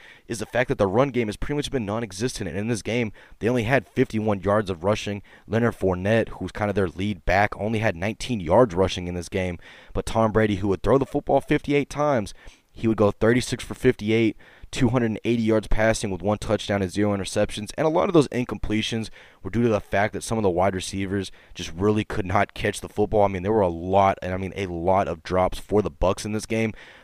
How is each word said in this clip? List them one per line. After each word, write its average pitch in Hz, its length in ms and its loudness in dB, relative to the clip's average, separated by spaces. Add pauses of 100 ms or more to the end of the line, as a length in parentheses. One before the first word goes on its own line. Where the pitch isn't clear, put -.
(280)
is 110 100 -6
the 104 80 -8
fact 123 220 -2
that 127 100 -2
the 104 80 4
run 120 240 2
game 117 180 -2
has 101 80 -6
pretty - 200 -4
much 147 140 -6
been 123 140 -4
non-existent. 107 640 -6
And 76 80 -8
in 107 120 -4
this 117 120 -2
game, 113 320 -2 (280)
they 101 80 0
only 123 160 0
had 123 240 0
fifty-one 107 520 0
yards 101 300 2
of 85 140 -6
rushing. 101 380 -2 (240)
Leonard 113 300 0
Fournette, 98 520 0
who's - 240 -8
kind 104 180 -2
of 95 60 -2
their 95 120 2
lead 98 380 -4
back, 98 320 2
only 107 220 -2
had 104 160 -2
nineteen 104 440 -6
yards 92 340 4
rushing 92 340 0
in 87 60 -4
this 85 140 -8
game. 90 300 -4 (340)
But 95 140 -4
Tom 110 260 2
Brady, 107 240 2
who 101 120 -2
would 95 140 0
throw 107 140 4
the 135 80 2
football 139 380 0
fifty-eight 143 480 0
times, 135 420 0 (400)
he - 160 -2
would 110 80 2
go 104 140 4
thirty-six 120 520 0
for - 120 -10
fifty-eight, 113 640 2 (320)
two 127 180 2
hundred 120 180 2
and 107 180 -4
eighty 117 180 2
yards 110 260 2
passing 110 420 2
with 90 120 -6
one 104 160 0
touchdown 101 420 -2
and 90 100 -2
zero 101 240 0
interceptions. 104 640 -4
And 151 100 0
a 156 40 2
lot 175 180 2
of 185 60 2
those 147 140 6
incompletions 110 840 -4 (320)
were 95 80 -8
due 113 120 0
to 120 60 4
the 104 120 2
fact 104 340 0
that 87 80 -8
some 113 160 -2
of 110 40 0
the 101 60 4
wide 92 260 2
receivers 95 560 -4 (240)
just 82 200 -10
really 104 300 2
could - 200 -4
not 95 300 0
catch - 260 -4
the 90 80 -10
football. 104 360 2
I 101 40 6
mean, 95 140 -4
there 101 100 0
were 110 80 4
a 92 80 4
lot, 92 540 2
and 92 100 -6
I 92 60 -4
mean 95 180 -6
a 98 100 -4
lot 87 420 2
of 82 140 -6
drops 92 360 0
for 104 240 0
the 87 80 -2
Bucs 92 340 0
in 107 80 -6
this 107 140 -6
game. 110 260 0 (320)